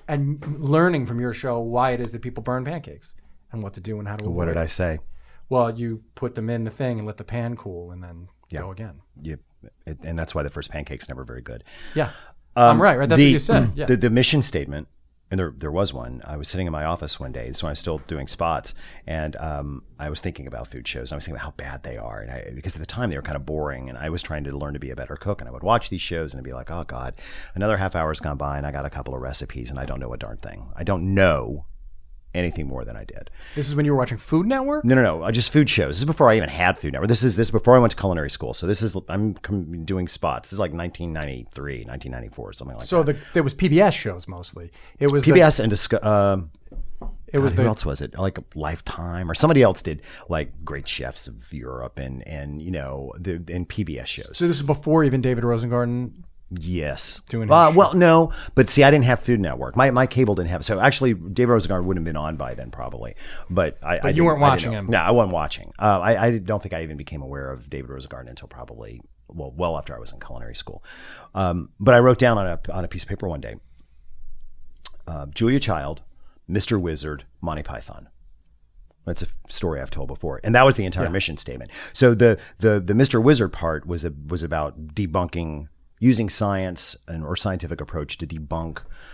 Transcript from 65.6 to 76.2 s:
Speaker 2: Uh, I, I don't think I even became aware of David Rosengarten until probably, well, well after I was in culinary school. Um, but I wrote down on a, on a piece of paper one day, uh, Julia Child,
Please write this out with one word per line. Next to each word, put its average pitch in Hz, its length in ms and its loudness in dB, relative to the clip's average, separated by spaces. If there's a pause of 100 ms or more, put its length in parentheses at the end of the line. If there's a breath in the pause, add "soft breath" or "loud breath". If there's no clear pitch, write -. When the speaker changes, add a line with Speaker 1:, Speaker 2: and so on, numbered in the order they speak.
Speaker 2:
Uh, 98 220 4
I, 104 260 4
I 120 100 2
don't 101 240 -4
think 87 120 -8
I 82 100 -4
even 78 140 -8
became 71 260 -10
aware 67 280 -8
of 64 160 -14
David 65 220 -10
Rosengarten 64 400 -14
until - 180 -18
probably, 58 540 -16 (260)
well, 69 300 -12
well 85 180 0
after 69 200 -8
I 58 40 -12
was 57 140 -12
in - 60 -14
culinary 60 360 -12
school. - 280 -12 (500 loud breath)
Um, 90 360 0 (100)
but 113 160 8
I 120 40 10
wrote 123 200 8
down 120 180 6
on 98 80 0
a, 85 140 -2 (120)
on 90 140 -4
a - 20 -4
piece - 160 -8
of - 60 -8
paper 98 180 -6
one 76 140 -6
day, 57 140 -12 (1500)
uh, 76 260 -8
Julia 123 260 2
Child, 78 440 -2 (440)